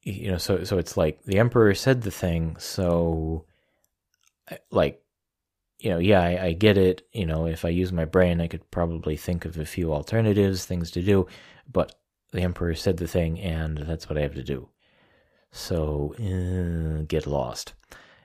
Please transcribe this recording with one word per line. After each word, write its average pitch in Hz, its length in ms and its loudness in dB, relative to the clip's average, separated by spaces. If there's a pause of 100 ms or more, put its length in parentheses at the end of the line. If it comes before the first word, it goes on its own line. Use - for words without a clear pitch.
you 98 300 -6
know, 90 80 0
so, 90 260 0
so 92 140 0
it's - 180 -4
like 78 280 0
the 95 140 0
emperor 113 360 6
said 127 280 2
the 98 80 -6
thing, 82 480 -2
so, 82 840 0 (1300)
like, 80 320 2 (760)
you 110 120 -4
know, 85 80 0
yeah, 92 240 6
I, 87 240 0
I 87 80 2
get 98 240 6
it. 92 340 4
You 98 140 -4
know, 80 200 0
if 82 200 -4
I - 20 0
use 90 240 0
my 82 140 0
brain, 87 340 4
I 82 60 0
could - 240 -10
probably 85 480 -2
think 87 260 -4
of 80 140 -10
a 76 80 -6
few 82 260 -4
alternatives, 98 720 2
things 87 280 -4
to 87 100 -4
do, 95 240 4 (440)
but - 240 -2 (380)
the 90 80 -2
emperor 87 340 -2
said 90 220 -2
the 87 100 -4
thing, 82 340 -2
and 80 360 -4
that's 78 320 -8
what 78 80 -4
I 76 60 0
have 71 140 -4
to 69 60 -8
do. 67 280 -8 (800)
So, 76 640 -4
uh, 90 880 -2
get 76 200 -2
lost. 69 480 -4 (500)